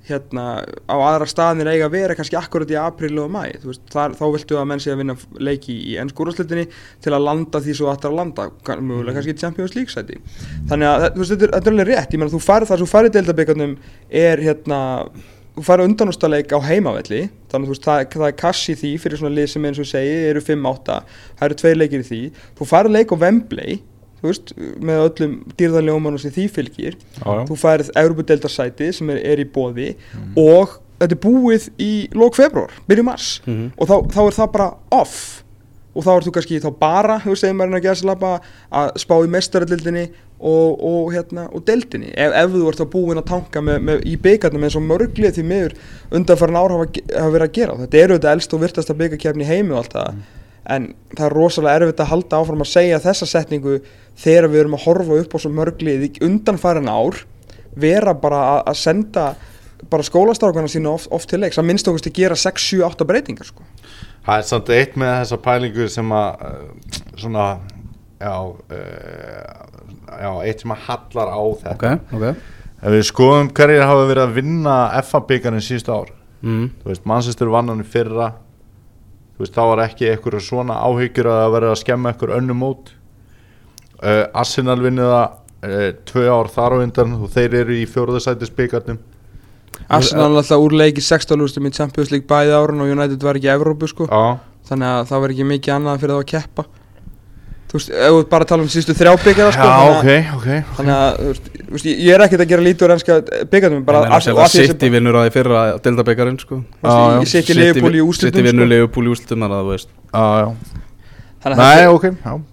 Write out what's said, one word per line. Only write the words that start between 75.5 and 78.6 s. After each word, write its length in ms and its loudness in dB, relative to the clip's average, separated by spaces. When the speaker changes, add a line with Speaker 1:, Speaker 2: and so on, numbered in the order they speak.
Speaker 2:
síðustu 320 -6
ár. 160 -4
Speaker 3:
Mhm. 280 -4
Speaker 2:
Þú 40 -10
veist, 180 -8
Manchester 440 -2
vann 180 0
hann 140 -6
í 40 -10
fyrra. 460 -4